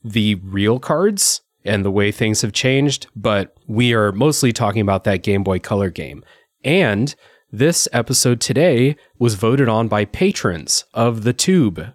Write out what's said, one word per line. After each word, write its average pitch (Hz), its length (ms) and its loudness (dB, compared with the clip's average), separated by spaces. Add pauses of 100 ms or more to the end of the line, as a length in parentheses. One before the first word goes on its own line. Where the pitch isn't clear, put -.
the 107 340 0
real 98 440 0
cards 190 600 0 (240)
and 101 180 0
the 98 80 0
way 101 180 2
things 107 320 -2
have 107 120 -4
changed, 135 540 0 (100)
but 101 360 -2 (140)
we 117 260 2
are 104 200 2
mostly 131 400 2
talking 110 280 0
about 98 220 0
that 95 200 -2
Game 98 200 0
Boy 92 160 0
Color 101 300 -2
game. 73 340 -12 (400)
And 139 500 0 (380)
this 135 400 0
episode 120 480 0
today 139 560 2 (220)
was 117 180 0
voted 117 320 2
on 113 220 2
by 104 160 2
patrons - 880 -2
of 113 300 0
the 123 100 0
Tube 120 600 0